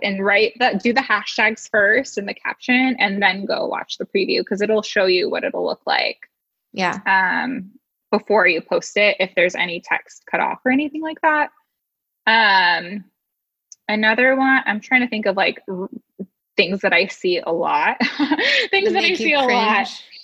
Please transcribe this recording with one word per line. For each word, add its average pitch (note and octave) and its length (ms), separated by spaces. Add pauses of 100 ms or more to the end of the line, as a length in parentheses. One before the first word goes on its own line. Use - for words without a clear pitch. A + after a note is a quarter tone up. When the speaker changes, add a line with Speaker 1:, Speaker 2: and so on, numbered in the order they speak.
Speaker 1:
and G3 200
write G3+ 360
the, A#3+ 240
do A#3+ 100
the C4 80
hashtags A3 720
first G#3+ 480
and G3+ 100
the - 60
caption B3+ 640
and G3 240
then G3 240
go - 180
watch - 320
the - 80
preview - 400
'cause G3 160
it'll G#3 220
show G3+ 240
you F3+ 240
what - 140
it'll F3+ 200
look - 220
like. B1 320 (560)
Speaker 2:
Yeah. F3+ 320
Speaker 1:
Um, F#3 640 (420)
before G#3 340
you E3 140
post - 360
it G3+ 240
if F#3+ 140
there's F3+ 200
any F3 260
text - 500
cut F3 100
off - 240
or B3+ 80
anything D4 300
like D#4 200
that. D4+ 280 (760)
Um, F#3+ 800 (840)
another A3+ 480
one, C4 300
I'm G#3 140
trying B3+ 220
to B3 60
think G#3+ 180
of, G3 100
like, - 320
r-, F#3+ 200 (680)
things G3 240
that F#3 120
I F3 140
see F3+ 320
a - 120
lot. E3 500
<laughs> A4 720
Things G4 220
that F4+ 60
I E4+ 100
Speaker 2:
Make - 20
you F4+ 60
Speaker 1:
see D4+ 180
a C#4 60
lot. C4 60
Speaker 2:
cringe. A3 560 (220)